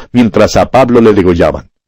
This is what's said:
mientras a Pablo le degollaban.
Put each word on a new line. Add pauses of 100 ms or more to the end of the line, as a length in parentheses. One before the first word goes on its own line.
(120)
mientras
a
Pablo
le
degollaban. (180)